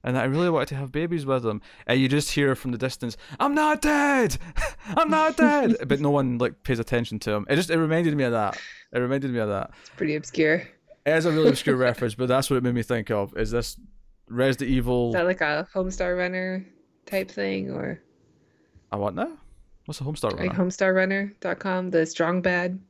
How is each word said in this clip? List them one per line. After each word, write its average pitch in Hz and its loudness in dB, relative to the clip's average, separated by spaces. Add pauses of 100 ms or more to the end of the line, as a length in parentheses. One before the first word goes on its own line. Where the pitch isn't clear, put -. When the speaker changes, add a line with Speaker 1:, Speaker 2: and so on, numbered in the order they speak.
Speaker 1:
and 127 -2
that 131 0
I 113 0
really 165 2
wanted 143 0
to 143 -6
have 135 -8
babies 160 -4
with 131 0
him." 107 -2 (260)
And 127 4
you 135 4
just 143 0
hear 139 2
from 127 -8
the 120 -4
distance, 123 -6 (220)
"I'm 285 2
not 302 2
dead! 285 2 (280)
<laughs> - -10
I'm 320 2
not 311 2
dead!" 294 4
Speaker 2:
<laughs> 120 -8
Speaker 1:
But 139 0
no 143 2
one, 135 2
like, 117 -2
pays 123 0
attention 117 -2
to - -4
him. 104 0
It 139 2
just, 170 0
it 165 2
reminded 160 2
me 143 2
of 120 0
that. 107 0 (360)
It 123 0
reminded 135 0
me 120 -2
of 107 0
that. 98 -4 (100)
Speaker 2:
It's - -20
pretty 151 -2
obscure. 156 0 (380)
Speaker 1:
It 143 2
is 160 2
a 170 4
really 156 6
obscure 139 2
Speaker 2:
<laughs> 127 4
Speaker 1:
reference, 117 -2
but 127 -2
that's 131 2
what 135 4
it 123 0
made 123 0
me 120 0
think 113 -2
of, 104 -2
is 107 -2
this 117 -2 (500)
Resident 127 0
Evil 123 2
Speaker 2:
Is 113 -2
that, 110 2
like, 185 0
a 151 0
Homestar 185 -2
Runner 185 -4 (420)
type 190 -4
thing, 196 -4
or? - -8 (920)
Speaker 1:
A 101 -6
what 101 -2
now? 311 -6 (480)
What's 151 -10
a - -8
Homestar 135 -2
Speaker 2:
Like, 180 -2
Speaker 1:
Runner? 180 0
Speaker 2:
homestar 185 0
runner 196 0
dot 175 -4
com, 185 -4
the 165 2
Strong 170 -2
Bad. 180 -2 (100)